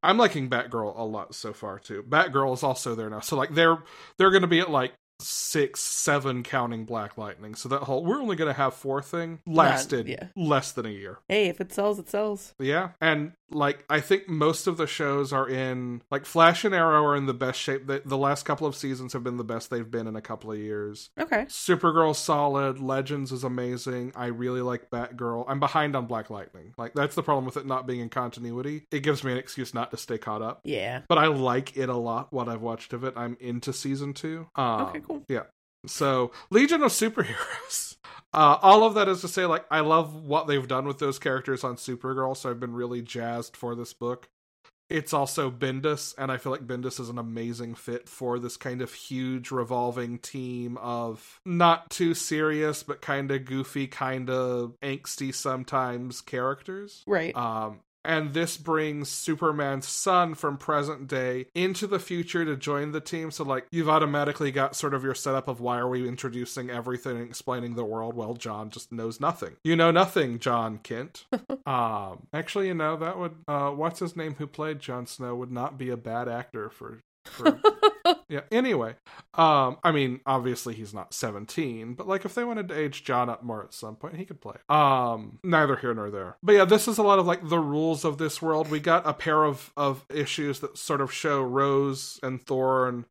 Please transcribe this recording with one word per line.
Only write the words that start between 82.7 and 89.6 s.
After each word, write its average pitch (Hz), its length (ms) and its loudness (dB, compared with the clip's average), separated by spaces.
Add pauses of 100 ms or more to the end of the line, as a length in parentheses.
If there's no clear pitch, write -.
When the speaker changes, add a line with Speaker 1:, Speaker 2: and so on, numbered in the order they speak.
Speaker 1:
age 143 240 -4
John 123 260 2
up 113 140 -8
more 110 200 -6
at - 100 -18
some 110 240 -14
point, 160 180 -14
he 180 100 -10
could 143 160 -18
play. 104 140 -14 (140)
Um, 123 760 4
neither 156 320 4
here 120 180 -2
nor 104 160 -4
there. 95 320 -8
But 208 120 8
yeah, 196 120 12
this 208 220 6
is 220 100 0
a 220 60 4
lot 196 160 8
of, 175 80 4
like, 175 200 0
the 170 120 4
rules 151 460 0
of 147 120 0
this 156 240 -4
world. 156 300 2
We 156 80 0
got 165 260 4
a 151 80 2
pair 156 300 4
of, 143 320 0